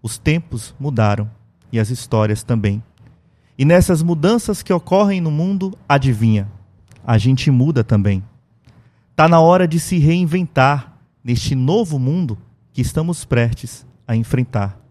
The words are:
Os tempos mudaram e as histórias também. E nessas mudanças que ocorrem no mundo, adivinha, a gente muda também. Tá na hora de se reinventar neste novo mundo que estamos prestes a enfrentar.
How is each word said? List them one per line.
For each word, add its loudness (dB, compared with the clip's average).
Os -10
tempos -4
mudaram 0
e -2
as 0
histórias -2
também. -2
E 0
nessas 4
mudanças -2
que -2
ocorrem 0
no -2
mundo, -4
adivinha, 0
a 2
gente 2
muda 2
também. 0
Tá 4
na 6
hora 4
de -2
se -2
reinventar 0
neste -4
novo 0
mundo -2
que -6
estamos -4
prestes -4
a -2
enfrentar. -4